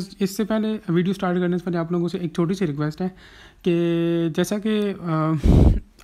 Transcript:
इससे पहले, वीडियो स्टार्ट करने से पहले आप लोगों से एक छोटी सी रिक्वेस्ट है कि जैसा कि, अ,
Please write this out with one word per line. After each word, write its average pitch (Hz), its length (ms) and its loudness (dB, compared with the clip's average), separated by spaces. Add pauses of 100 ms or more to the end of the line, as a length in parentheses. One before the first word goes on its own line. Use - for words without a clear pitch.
(200)
इससे 196 240 -2
पहले, 214 360 -2 (100)
वीडियो 180 240 2
स्टार्ट 180 240 -2
करने 180 200 0
से 170 60 -8
पहले 175 140 -2
आप 165 140 -4
लोगों 175 160 0
से 185 100 -6
एक 175 180 -6
छोटी 170 180 0
सी 190 120 -2
रिक्वेस्ट 151 360 -4
है 185 60 -2 (600)
कि 170 680 2
जैसा 180 300 0
कि, 214 120 0 (140)
अ, 160 920 4 (220)